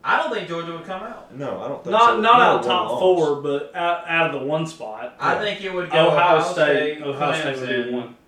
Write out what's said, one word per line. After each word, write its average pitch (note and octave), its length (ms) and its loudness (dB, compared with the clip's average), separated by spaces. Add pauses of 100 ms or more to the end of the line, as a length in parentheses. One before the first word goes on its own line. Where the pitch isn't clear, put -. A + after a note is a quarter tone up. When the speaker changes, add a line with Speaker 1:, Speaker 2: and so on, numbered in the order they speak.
Speaker 1:
I - 140 0
don't D4+ 160 -2
think F#3+ 160 -6
Georgia E3 240 -8
would E3 120 -14
come F#3+ 160 -10
out. - 320 -16
Speaker 2:
No, C3+ 280 -10
I A2+ 80 -10
don't C#3+ 140 -10
think E3+ 80 -6
Speaker 3:
Not, A3+ 240 8
Speaker 2:
so. G#3+ 60 -2
Speaker 3:
not G#3+ 160 8
Speaker 2:
Not A#3+ 40 8
Speaker 3:
out - 180 4
of - 60 -6
Speaker 2:
one A#2+ 40 -2
Speaker 3:
top A2+ 220 0
Speaker 2:
loss. B2+ 80 -2
Speaker 3:
four, D#3+ 420 2
but C#3+ 340 -4
out, E3+ 320 -2
out E3 280 0
of C3 60 -6
the C3 40 -8
one D#3 220 -2
spot. - 520 -12
Speaker 1:
I - 160 0
Speaker 2:
Yeah. - 60 -4
Speaker 1:
think G3+ 220 -6
it F#3+ 100 -8
would F3 160 -6
go E3 180 4
Speaker 3:
Ohio D#3 320 4
Speaker 1:
Ohio - 20 0 (120)
Speaker 3:
State, D3+ 440 0
Speaker 1:
State, D3+ 100 -12
Speaker 3:
Ohio D3 260 -2
State C#3 260 -4
would B2+ 100 -8
be B2+ 40 -2
Speaker 1:
Clemson. B2 200 -4
Speaker 3:
one. B2 220 -8 (120)